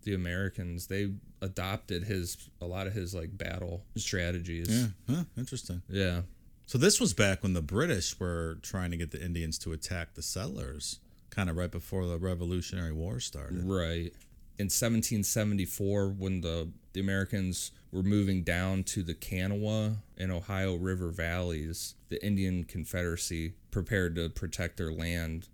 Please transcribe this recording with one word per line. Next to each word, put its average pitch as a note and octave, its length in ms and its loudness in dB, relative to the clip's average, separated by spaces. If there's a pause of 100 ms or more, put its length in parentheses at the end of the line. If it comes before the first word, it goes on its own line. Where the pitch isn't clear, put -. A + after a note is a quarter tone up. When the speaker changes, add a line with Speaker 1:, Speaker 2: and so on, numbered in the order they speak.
Speaker 1:
the G2+ 100 0
Americans, F2+ 720 -2
they G2 240 0 (280)
adopted F#2+ 640 -4
his, F#2 320 -2 (240)
a F2+ 60 -6
lot F#2+ 200 -4
of F#2+ 60 -2
his, F#2+ 220 -4
like, E2 220 -6
battle F2+ 480 -6 (120)
strategies. F2 720 0 (400)
Speaker 2:
Yeah. B2+ 80 4
Huh. F3 80 0 (140)
Interesting. A#2+ 500 -6
Speaker 1:
Yeah. F#2 340 2 (440)
Speaker 2:
So - 120 0
this F#3+ 220 8
was A3 120 4
back G2 300 4
when F#2+ 120 2
the E2+ 80 2
British G2 580 0
were E2+ 420 -2
trying F2+ 300 -2
to E2+ 40 -2
get E2 140 -4
the C#2 120 -6
Indians E2 380 -2
to E2+ 120 -4
attack E2 420 -6
the D#2+ 80 -10
settlers, F#2 760 -6 (340)
kinda F#2 180 0
right F2 180 0
before F#2 360 -2
the E2+ 120 0
Revolutionary F2 760 0
War F2 280 -2
started. F2 440 -4
Speaker 1:
Right. E2+ 480 0 (460)
In G2 120 0
seventeen A2+ 540 4
seventy-four, G2+ 880 2
when F#2+ 320 0
the, E2 280 -2 (220)
the F#2 80 -4
Americans G2 720 0 (180)
were F#2+ 120 0
moving G2 420 6
down F#2 400 2
to - 180 -2
the E2 120 -2
Kanawha G#2+ 840 0 (200)
and F#2 140 -2
Ohio F#2+ 460 0
River F#2 340 0
valleys, E2+ 840 -2 (160)
the - 140 -4
Indian F#2+ 400 4
Confederacy E2+ 880 -2 (160)
prepared F2+ 460 2
to E2+ 120 2
protect - 480 -4
their D#2+ 160 -2
land E2 600 -2